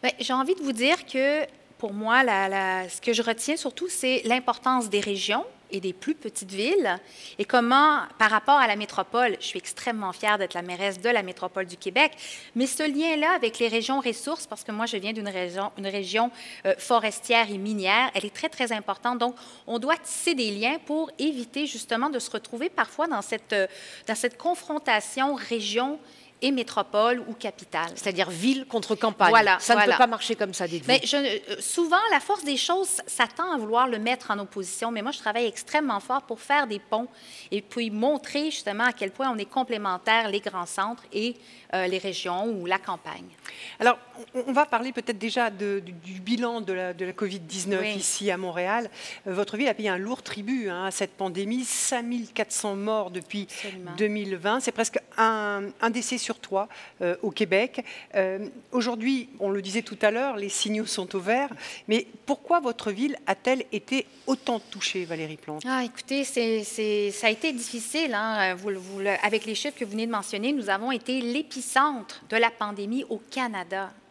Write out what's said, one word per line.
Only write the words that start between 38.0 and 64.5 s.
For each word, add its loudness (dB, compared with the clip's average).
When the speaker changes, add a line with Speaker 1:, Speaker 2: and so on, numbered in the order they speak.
Speaker 1:
justement -2
à 6
quel -4
point -2
on -4
est -6
complémentaires, 2
les -2
grands -4
centres -4
et, -2
euh, 2
les 0
régions -4
ou -4
la 2
campagne. -10
Speaker 3:
Alors, 6
on, -2
on -2
va 6
parler 0
peut-être -4
déjà 0
de, -4
du, -14
du -14
bilan 0
de -4
la, -2
de -6
la -6
covid -4
dix-neuf -2
Speaker 1:
Oui. -2
Speaker 3:
ici -2
à 2
Montréal. -2
Euh, -4
votre -2
ville 2
a 2
payé -2
un 0
lourd -4
tribut, -4
hein, -4
à -2
cette -4
pandémie. -2
Cinq -2
mille -4
quatre -2
cents -2
morts 0
depuis -8
Speaker 1:
Absolument. -10
Speaker 3:
deux 2
mille -2
vingt. 2
C'est -2
presque 0
un, 2
un 4
décès -2
sur -4
toi, -2
euh, 2
au -2
Québec. 2
Euh, 0
aujourd'hui, 0
on 0
le 0
disait -2
tout -10
à 6
l'heure, 0
les -4
signaux 0
sont -4
au 0
vert, 2
mais 2
pourquoi 2
votre -4
ville -2
a-t-elle 2
été -2
autant 0